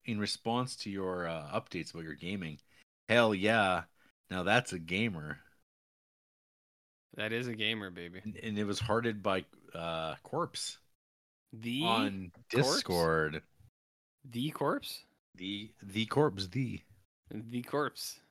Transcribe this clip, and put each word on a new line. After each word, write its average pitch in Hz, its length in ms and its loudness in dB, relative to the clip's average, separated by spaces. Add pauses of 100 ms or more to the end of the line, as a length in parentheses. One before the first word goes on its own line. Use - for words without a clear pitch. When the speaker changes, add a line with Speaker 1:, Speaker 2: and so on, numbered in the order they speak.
Speaker 1:
in 113 140 -2
response 120 580 -2
to - 120 -8
your, 92 380 -2
uh, 78 260 -6
updates 90 380 -4
about 85 140 -10
your 78 100 -8
gaming, 82 440 -6 (500)
hell 110 260 8
yeah, 95 480 4 (480)
now 92 120 -2
that's 113 280 4
a 90 80 -6
gamer. 82 600 -2 (1800)
Speaker 2:
That 107 180 -2
is 123 140 -2
a 117 80 -4
gamer, 107 340 0
baby. 87 340 -12
Speaker 1:
And, 107 140 -8
and 107 220 -4
it 107 40 2
was 101 160 0
hearted 110 440 0
by, 95 200 2 (300)
uh, 82 500 -4
Corpse - 540 -6 (720)
Speaker 2:
The 120 320 -2
Speaker 1:
on 101 480 2 (220)
Speaker 2:
Corpse? 135 220 6
Speaker 1:
Discord. 80 680 4 (880)
Speaker 2:
The 127 220 -2
Corpse? - 520 -2 (320)
Speaker 1:
The, 101 360 -6 (100)
the 104 240 -2
Corpse, 98 420 2
the. 117 340 -2 (500)
Speaker 2:
The 120 320 -6
Corpse. - 560 -4 (120)